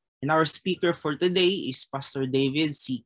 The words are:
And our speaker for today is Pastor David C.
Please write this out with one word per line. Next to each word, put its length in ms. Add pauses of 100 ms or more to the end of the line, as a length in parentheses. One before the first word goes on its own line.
(220)
And 100
our 140
speaker 480
for 220
today 340
is 360
Pastor 420
David 480
C. 300